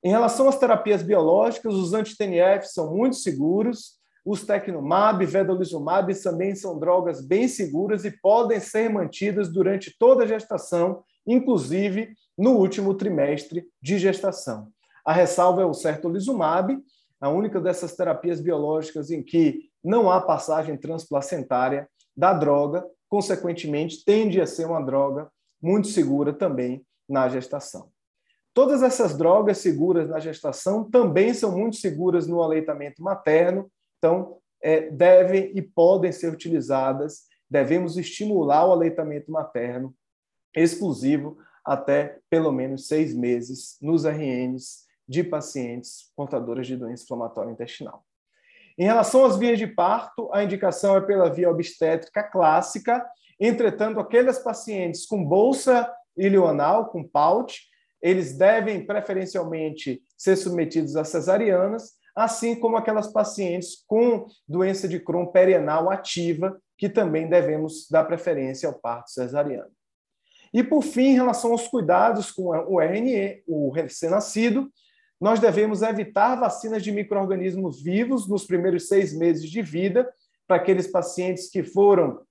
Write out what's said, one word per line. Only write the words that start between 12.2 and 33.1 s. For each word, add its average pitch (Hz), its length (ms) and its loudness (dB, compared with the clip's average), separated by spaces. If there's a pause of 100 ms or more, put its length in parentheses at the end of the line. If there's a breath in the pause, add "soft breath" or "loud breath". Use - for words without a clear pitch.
no 240 180 4
último 196 420 2
trimestre 160 720 -4 (120)
de 180 200 -2
gestação. 175 680 -2 (360 soft breath)
A 156 80 0
ressalva 180 480 4
é 185 40 4
o 160 80 0
certolizumab, 180 1040 -2 (400)
a 139 100 -2
única 196 320 -2
dessas 175 340 -4
terapias 170 460 -4
biológicas 156 680 -4
em 156 100 -6
que 160 480 0 (140)
não 208 260 4
há 185 100 4
passagem 160 580 -2
transplacentária 139 1120 -4 (300)
da 175 160 4
droga, 147 500 0 (240)
consequentemente, 170 960 -4
tende 208 380 2
a 160 60 0
ser - 180 -8
uma 160 160 -4
droga 139 480 -2 (320)
muito 196 260 0
segura 143 460 0
também 131 500 -4 (240)
na 131 220 0
gestação. - 640 -10 (640)
Todas 262 300 4
essas 233 340 2
drogas 190 420 4
seguras 165 500 0
na 156 100 -4
gestação 160 640 -4
também 208 500 4
são 202 240 -2
muito 220 200 -4
seguras 175 500 0
no 170 140 -2
aleitamento 156 600 -4
materno, 180 720 0 (260)